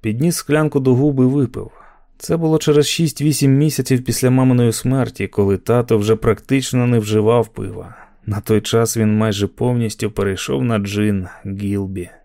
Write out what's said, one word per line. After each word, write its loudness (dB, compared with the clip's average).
підніс -2
склянку 0
до 4
губ 2
і 4
випив. -2
Це -4
було 0
через 4
шість-вісім 2
місяців 0
після 0
маминої 4
смерті, -2
коли 0
тато 0
вже 2
практично -2
не 2
вживав 2
пива. -12
На -4
той 0
час 0
він 2
майже 0
повністю -4
перейшов -4
на 0
джин -2
Гілбі. -6